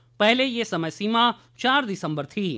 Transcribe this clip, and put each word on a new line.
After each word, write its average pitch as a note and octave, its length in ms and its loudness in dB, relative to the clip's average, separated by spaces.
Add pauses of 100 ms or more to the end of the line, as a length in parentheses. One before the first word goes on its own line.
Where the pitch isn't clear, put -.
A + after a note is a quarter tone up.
(200)
पहले A#3+ 240 4
ये A#3 220 -2
समय E3 260 -4
सीमा A3+ 420 2 (260)
चार C4 260 2
दिसंबर D#3 400 -4
थी। G3+ 220 -4 (100)